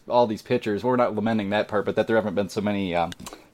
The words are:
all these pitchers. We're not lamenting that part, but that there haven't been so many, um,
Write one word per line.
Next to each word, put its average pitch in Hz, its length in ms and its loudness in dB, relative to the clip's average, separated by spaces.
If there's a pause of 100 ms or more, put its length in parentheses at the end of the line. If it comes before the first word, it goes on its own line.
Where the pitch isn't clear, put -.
all 120 180 4
these 107 160 -4
pitchers. 107 400 -2
We're 123 140 2
not 113 180 2
lamenting 107 360 0
that 104 180 0
part, 101 160 0
but 98 120 -2
that 107 100 2
there 113 100 2
haven't 104 180 0
been 101 140 -2
so - 120 -6
many, 98 340 -2
um, 85 180 0 (400)